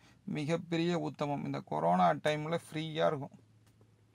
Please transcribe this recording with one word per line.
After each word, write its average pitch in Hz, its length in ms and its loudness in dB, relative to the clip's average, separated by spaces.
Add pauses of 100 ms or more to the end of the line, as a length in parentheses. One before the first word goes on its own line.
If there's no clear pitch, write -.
(240)
மிகப்பெரிய 165 760 0
உத்தமம். 147 460 -4
இந்த 139 160 -4
கொரோனா 170 500 4
டைம்ல 151 480 0
ஃப்ரீயா 160 480 -2
இருக்கும். 147 240 0 (840)